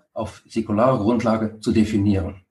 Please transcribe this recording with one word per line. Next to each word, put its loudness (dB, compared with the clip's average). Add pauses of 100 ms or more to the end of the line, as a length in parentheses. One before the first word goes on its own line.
(140)
auf -10
säkularer 0
Grundlage -2
zu -2
definieren. 0